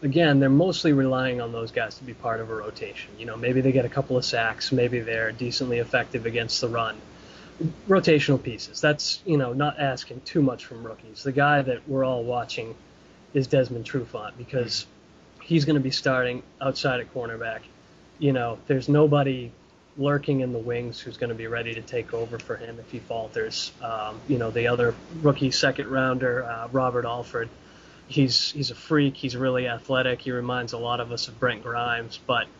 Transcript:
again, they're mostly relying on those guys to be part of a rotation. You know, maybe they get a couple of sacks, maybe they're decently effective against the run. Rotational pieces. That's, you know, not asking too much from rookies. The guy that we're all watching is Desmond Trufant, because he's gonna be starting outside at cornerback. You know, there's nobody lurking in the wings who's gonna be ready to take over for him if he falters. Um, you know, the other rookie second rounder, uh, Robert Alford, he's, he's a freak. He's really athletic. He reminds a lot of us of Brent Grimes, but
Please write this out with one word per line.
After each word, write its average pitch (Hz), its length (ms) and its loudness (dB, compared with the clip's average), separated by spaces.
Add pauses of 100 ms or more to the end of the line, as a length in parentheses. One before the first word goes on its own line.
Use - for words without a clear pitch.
again, 143 380 6
they're 135 100 6
mostly 160 420 6
relying 131 480 2
on 117 120 -6
those 113 180 -6
guys 110 260 -2
to 135 80 -18
be 120 80 -12
part 113 260 -4
of 113 120 -8
a 110 40 -4
rotation. 107 640 -10
You 113 60 -12
know, 113 140 -10
maybe 127 240 2
they 131 100 4
get 123 140 4
a - 20 -2
couple - 300 0
of 120 80 0
sacks, 113 440 -2
maybe 123 300 2
they're 113 320 -2
decently 120 460 -2
effective 117 480 -2
against 117 340 -2
the 123 80 0
run. 113 280 -2 (920)
Rotational 156 540 4
pieces. - 400 -8
That's, - 420 0
you 160 140 2
know, 123 160 0
not 147 260 -2
asking 131 460 -4
too 160 160 2
much 127 240 0
from 117 200 -14
rookies. - 360 -16
The 139 100 -2
guy 143 300 6
that 127 260 -2
we're 135 160 2
all 127 200 0
watching 113 500 -4 (580)
is 135 140 2
Desmond 120 400 2
Trufant, 113 500 -6
because 120 500 -4 (540)
he's 160 240 4
gonna 147 160 4
be 131 100 0
starting 123 520 0 (180)
outside 131 400 0
at 113 140 -12
cornerback. 113 460 -6 (580)
You 139 160 4
know, 117 320 -2
there's 131 200 2
nobody 143 640 4 (460)
lurking 143 440 0
in 127 120 -2
the 117 60 -2
wings 120 420 -6
who's 117 160 -14
gonna 117 180 -4
be 113 120 -8
ready 117 280 -4
to 113 60 -8
take 113 320 -6
over 117 260 -6
for 113 160 -8
him 117 240 -12
if 110 120 -18
he 123 80 -10
falters. 113 720 -6 (100)
Um, 110 460 -6
you 139 80 2
know, 117 140 0
the 117 180 2
other 120 260 2 (280)
rookie 143 280 4
second 139 380 0
rounder, 127 560 0
uh, 117 260 -8
Robert 123 360 2
Alford, 117 420 -6 (600)
he's, 135 420 2
he's 143 200 -4
a 117 40 -10
freak. 143 420 2
He's 123 220 -6
really 127 300 0
athletic. 127 520 0
He 127 120 -4
reminds 123 420 -4
a 117 40 -6
lot 120 220 -2
of 117 120 -6
us 117 160 -6
of 113 120 -12
Brent 120 220 0
Grimes, 117 640 -4
but 120 200 0 (140)